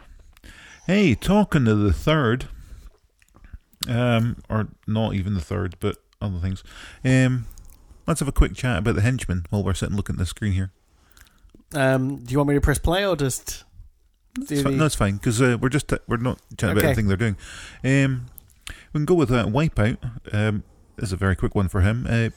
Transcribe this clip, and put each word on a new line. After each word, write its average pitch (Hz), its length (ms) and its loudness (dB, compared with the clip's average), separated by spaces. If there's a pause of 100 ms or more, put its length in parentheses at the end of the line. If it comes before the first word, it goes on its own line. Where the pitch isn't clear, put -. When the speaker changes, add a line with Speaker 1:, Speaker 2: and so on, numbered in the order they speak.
(880)
Speaker 1:
Hey, 180 280 4
talking 180 500 2
to 110 100 6
the 101 200 4
third, 127 500 2 (1400)
um, 117 600 0
or 110 180 -2 (180)
not 107 280 -2
even 98 180 -2
the 95 80 -2
third, 95 400 -6
but 104 160 -2 (240)
other 98 180 -6
things. 95 240 -4 (400)
Um, 127 440 2 (600)
let's 160 140 0
have 139 80 -2
a 147 40 -4
quick 143 220 2
chat 120 260 -2
about 107 160 0
The 95 40 0
Henchman 101 480 -2
while 104 160 -2
we're 95 80 0
sitting 87 240 -4
looking - 200 -4
at - 20 -8
the 87 80 -2
screen 101 260 -4
here. 95 200 -2 (1040)
Speaker 2:
Um, 135 420 2
do 123 160 -10
you 135 40 2
want 143 140 4
me 143 40 4
to 143 60 4
press 139 180 2
play 185 280 0
or 180 100 0
just - 480 -4 (720)
do 254 80 -8
Speaker 1:
It's 147 200 -4
fi-, 139 100 0
Speaker 2:
the 135 40 0
Speaker 1:
no, 156 80 4
it's 147 100 2
fine, 101 240 0
'cause, 117 220 0
uh, 123 180 4
we're 127 120 0
just, - 200 -2
uh, - 160 -2
we're 117 120 -2
not 123 200 -4 (200)
chatting 95 140 0
about 104 80 2
Speaker 2:
Okay. 156 80 2
Speaker 1:
anything 113 200 2
they're 98 80 2
doing. 107 200 -2 (460)
Um, 131 440 0 (640)
we 151 60 -2
can 151 80 0
go 180 80 4
with, 143 180 4
uh, 117 140 2
Wipeout. 117 500 0 (380)
Um, 107 300 0 (320)
this - 120 -8
is 92 60 -4
a - 20 -6
very 95 180 2
quick - 200 -2
one 98 140 2
for 95 120 0
him. 110 260 2
Uh, 117 300 0